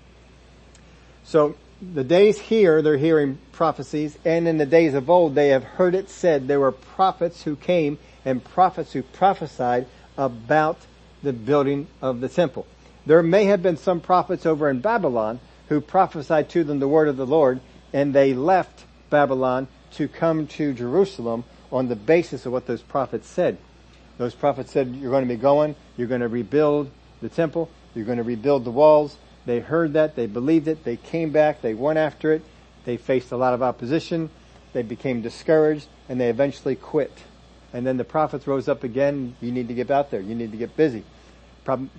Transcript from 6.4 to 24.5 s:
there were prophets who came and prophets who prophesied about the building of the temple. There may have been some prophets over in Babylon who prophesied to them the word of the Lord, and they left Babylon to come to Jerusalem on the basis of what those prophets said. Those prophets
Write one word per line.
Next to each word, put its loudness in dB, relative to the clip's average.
there 2
were 2
prophets -4
who -6
came -2
and -2
prophets -2
who -6
prophesied -2
about -2
the -4
building 0
of -4
the -6
temple. -2
There 6
may 2
have 2
been 0
some -2
prophets 0
over 0
in -2
Babylon -2
who 0
prophesied 0
to 0
them -4
the 0
word 4
of -2
the -4
Lord, 2
and 0
they 4
left 0
Babylon 0
to -4
come -2
to -4
Jerusalem -2
on 0
the -4
basis 0
of -8
what -6
those -6
prophets -6
said. -2
Those -6
prophets -4